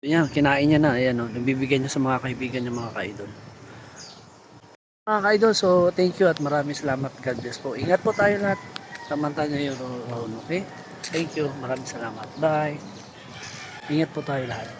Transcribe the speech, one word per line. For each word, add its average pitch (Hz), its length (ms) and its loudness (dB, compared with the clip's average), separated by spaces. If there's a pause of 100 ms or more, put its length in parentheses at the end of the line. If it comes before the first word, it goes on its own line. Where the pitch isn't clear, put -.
Yan, 151 240 6
kinain 143 340 4
niya 151 140 6
na. 147 160 6
Ayan, 123 240 2
oh, 120 100 -2
nabibigay 131 540 0
niya 135 80 -2
sa - 80 -2
mga 131 240 2
kaibigan 127 400 -4
niya, 123 100 -4
mga 117 220 -6
ka-idol. 101 360 -8 (1800)
Mga 214 160 2
ka-idol, 208 320 6
so, 202 140 4 (240)
thank 180 260 2
you 190 100 6
at 160 100 4
maraming 147 360 0
salamat. 135 440 -2
God 127 220 -4
bless 117 180 -8
po. 131 160 -6
Ingat 170 260 2
po 214 120 0
tayo 208 260 4
lahat. 196 220 0 (460)
Samantha 147 400 -2
niyo 143 280 -2
yung 127 60 -8 (280)
roon, 117 240 -6 (140)
okay? 175 160 -2 (440)
Thank 160 300 -4
you. 151 140 0 (100)
Maraming 127 260 -4
salamat. 117 400 -10 (120)
Bye. 151 400 0 (1080)
Ingat 156 240 0
po 151 120 -8
tayo 139 240 -4
lahat. 120 240 -8 (100)